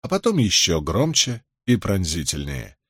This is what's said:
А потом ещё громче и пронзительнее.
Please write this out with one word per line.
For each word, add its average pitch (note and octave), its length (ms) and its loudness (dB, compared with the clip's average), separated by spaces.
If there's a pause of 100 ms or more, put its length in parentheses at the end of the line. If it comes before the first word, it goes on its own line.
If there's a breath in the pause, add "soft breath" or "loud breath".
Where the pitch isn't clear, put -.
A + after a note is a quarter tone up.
А - 40 -8
потом G3 300 0
ещё F#2 440 2
громче A#2+ 600 0 (220)
и B2 120 4
пронзительнее. D2+ 1000 -4 (120)